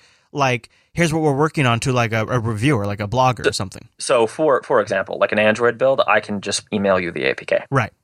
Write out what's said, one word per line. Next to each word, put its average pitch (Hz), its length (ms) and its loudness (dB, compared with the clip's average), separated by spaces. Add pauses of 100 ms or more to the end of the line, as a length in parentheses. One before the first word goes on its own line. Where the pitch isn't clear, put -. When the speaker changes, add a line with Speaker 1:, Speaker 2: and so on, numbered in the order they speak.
(320)
Speaker 1:
like, 131 360 -2 (240)
"Here's 165 220 0
what 160 80 0
we're 143 140 2
working 151 300 0
on," 117 140 2
to, 131 120 0
like, 117 200 0
a, 110 140 0
a 123 120 -2
reviewer, 113 480 0
like 101 140 -6
a 104 80 -6
blogger 127 320 0
or - 40 -2
Speaker 2:
So 127 80 2
Speaker 1:
something. - 360 -10 (100)
Speaker 2:
So 117 300 2
for, 143 340 2
for 123 180 2
example, 98 380 -4
like, 101 140 0
an 104 80 0
Android 113 380 2
build, 131 280 2
I 104 140 4
can 104 220 -6
just - 200 -4 (100)
email 98 280 2
you 85 100 -4
the 76 140 -4
A 65 100 0
P - 100 -12
K. - 260 -2
Speaker 1:
Right. 127 220 0 (120)